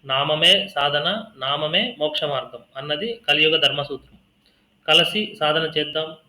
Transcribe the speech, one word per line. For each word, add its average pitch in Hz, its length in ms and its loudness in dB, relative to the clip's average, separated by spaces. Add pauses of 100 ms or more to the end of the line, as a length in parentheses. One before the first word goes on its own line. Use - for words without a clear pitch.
నామమే 151 480 4 (140)
సాధన, 147 400 0 (300)
నామమే 151 460 0 (160)
మోక్ష 151 240 -2
మార్గం 131 400 -6 (140)
అన్నది 151 320 -6 (180)
కలియుగ 156 300 4
ధర్మసూత్రం. 143 640 -2 (680)
కలిసి 170 380 2 (120)
సాధన 156 300 0 (120)
చేద్దాం 156 300 -4 (200)